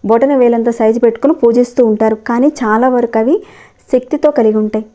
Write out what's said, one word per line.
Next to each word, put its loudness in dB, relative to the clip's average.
బొటన 2
వేలంత 2
సైజు 0
పెట్టుకుని 0
పూజిస్తూ 0
ఉంటారు. 0
కానీ -2
చాలా 0
వరకు -2
అవి 0
శక్తితో 0
కలిగి 0
ఉంటాయి. -4